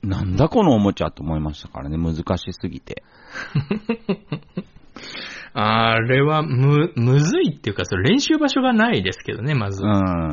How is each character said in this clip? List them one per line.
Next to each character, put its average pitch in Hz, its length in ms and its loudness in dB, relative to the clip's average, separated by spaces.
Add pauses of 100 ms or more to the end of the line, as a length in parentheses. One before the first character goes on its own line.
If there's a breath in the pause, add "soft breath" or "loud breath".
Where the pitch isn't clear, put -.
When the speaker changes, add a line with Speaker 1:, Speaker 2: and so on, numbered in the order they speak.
Speaker 1:
「な 95 200 -2
ん 95 120 -2
だ 143 140 4
こ 233 140 2
の 156 100 6
お 110 60 4
も 101 120 4
ち - 120 -2
ゃ」 78 80 -2
と - 120 -14
思 78 140 -2
い - 20 -2
ま 76 140 -4
し - 80 -16
た - 80 -18
か - 120 -14
ら 69 80 -10
ね、 76 80 -4
難 82 180 0 (220)
し - 140 -8
す - 160 -8
ぎ 78 140 -10
て。 - 220 -16 (1040 loud breath)
Speaker 2:
<laughs> - 1500 -12
あ 113 460 2
れ 127 220 2
は 151 220 2
む-、 147 520 2
む 127 260 4
ず 233 200 2
い 202 140 0
っ - 40 -20
て - 100 -4
い 101 40 -4
う - 20 -6
か、 92 100 -4
そ - 100 -4
れ 95 140 2
練 240 100 4
習 311 180 2
場 302 120 2
所 277 120 0
が 254 120 2
な 226 180 4
い 160 100 0
で 185 120 -2
す - 60 -12
け - 140 -8
ど 101 80 -8
ね、 143 140 -2
ま 104 160 0
ず。 98 100 -6
Speaker 1:
う 98 60 0
ん。 104 40 2 (420)